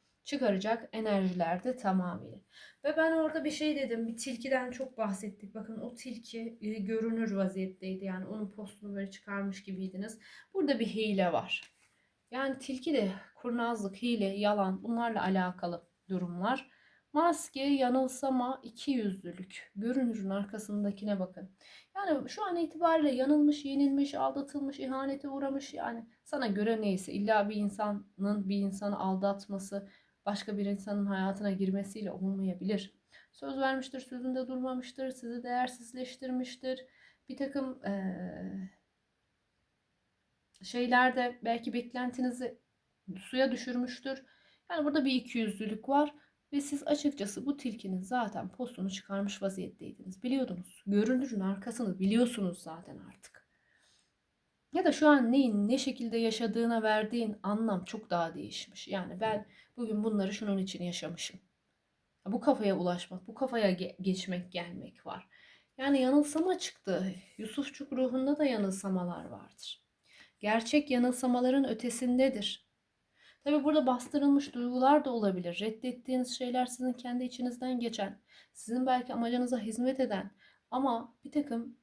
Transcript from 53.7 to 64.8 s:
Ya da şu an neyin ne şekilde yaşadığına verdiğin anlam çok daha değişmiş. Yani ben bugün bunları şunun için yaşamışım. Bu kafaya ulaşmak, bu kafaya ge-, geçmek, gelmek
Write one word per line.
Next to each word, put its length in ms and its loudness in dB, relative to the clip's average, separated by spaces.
Ya 120 2
da 80 6
şu 160 6
an 240 8
neyin 360 6
ne 100 4
şekilde 400 -2
yaşadığına 640 2
verdiğin 600 2
anlam 420 0
çok 260 -8
daha 240 0
değişmiş. 540 -12
Yani 320 -4
ben 260 0
bugün 280 -2
bunları 280 2
şunun 260 -2
için 260 -4
yaşamışım. 560 -8
Bu 140 -2
kafaya 380 4
ulaşmak, 500 -4
bu 60 -12
kafaya 380 2
ge-, 300 -4
geçmek, 500 -2
gelmek 540 -10